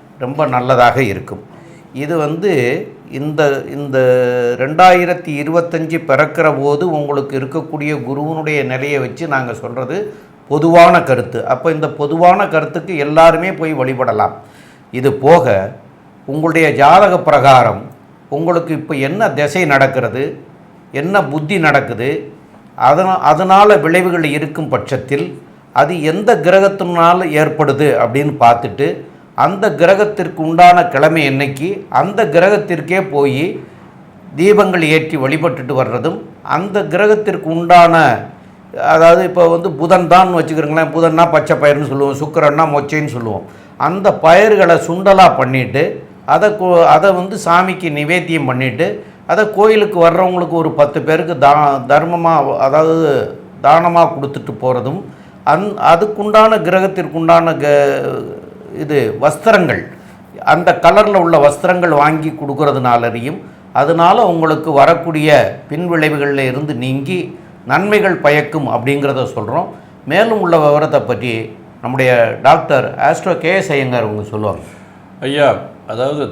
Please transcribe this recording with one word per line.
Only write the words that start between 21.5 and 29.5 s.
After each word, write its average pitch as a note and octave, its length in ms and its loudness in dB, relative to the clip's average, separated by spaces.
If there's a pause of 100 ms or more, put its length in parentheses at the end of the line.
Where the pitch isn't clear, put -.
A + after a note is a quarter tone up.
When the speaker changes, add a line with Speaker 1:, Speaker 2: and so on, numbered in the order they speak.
Speaker 1:
நடக்குது, C3+ 720 -4 (480)
அதனா-, F3+ 400 2 (120)
அதனால F#3+ 460 4
விளைவுகள் E3+ 460 0
இருக்கும் D3 460 -6
பட்சத்தில் C3+ 560 -6 (480)
அது D3+ 280 0
எந்த G3 340 0
கிரகத்தினால் F3+ 880 2 (180)
ஏற்படுது D3+ 460 0 (160)
அப்படின்னு C3+ 360 -2
பார்த்துட்டு, A#2 480 2 (480)
அந்த F#3+ 340 0